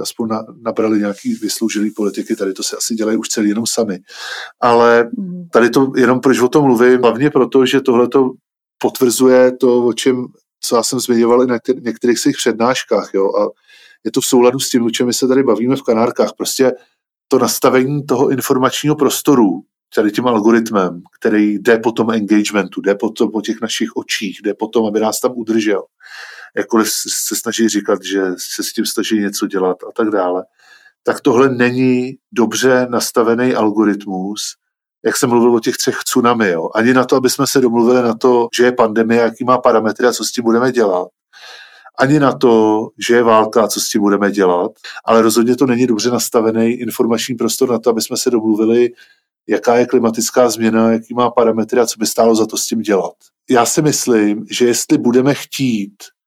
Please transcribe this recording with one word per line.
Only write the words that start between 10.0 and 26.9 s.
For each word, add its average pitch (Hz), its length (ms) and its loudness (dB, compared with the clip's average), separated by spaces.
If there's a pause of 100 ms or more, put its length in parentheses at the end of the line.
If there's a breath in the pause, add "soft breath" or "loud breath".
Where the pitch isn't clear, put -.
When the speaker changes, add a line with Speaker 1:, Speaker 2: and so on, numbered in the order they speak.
Speaker 1:
co 127 120 -2
já 113 80 2
jsem 131 160 -4
zmiňoval 120 440 2
i 127 40 0
na 123 100 -2
někter-, - 260 -4
některých 117 360 -2
svých 143 180 0
přednáškách, 113 760 -2
jo, 98 220 0
a 104 140 0 (540 soft breath)
je 110 80 -6
to 131 100 -2
v - 40 -2
souladu 123 340 4
s - 100 -6
tím, 117 160 0
o 113 40 -2
čem 123 180 -2
my 117 60 -2
se 131 140 -2
tady 131 160 2
bavíme 120 320 0
v 135 60 -6
Kanárkách. 117 560 0
Prostě - 340 0 (560 loud breath)
to 131 120 2
nastavení 131 680 0
toho 135 240 0
informačního 131 680 0
prostoru, 123 680 2 (340)
tady 107 160 0
tím 120 160 -2
algoritmem, 110 720 0 (180)
který 107 400 0
jde 113 180 2
po 113 140 -2
tom 113 200 -2
engagementu, 104 680 -2
jde 98 140 0
po 104 140 -4
tom, 107 220 -2
po 107 100 -4
těch 107 200 -6
našich 120 340 -6
očích, - 480 -8
jde 101 100 -2
po 110 140 -6
tom, 113 180 0
aby 107 140 -2
nás 107 200 -2
tam 127 160 -2
udržel. 110 480 -2 (760 loud breath)
Jakkoliv 107 320 0
s-, - 380 -8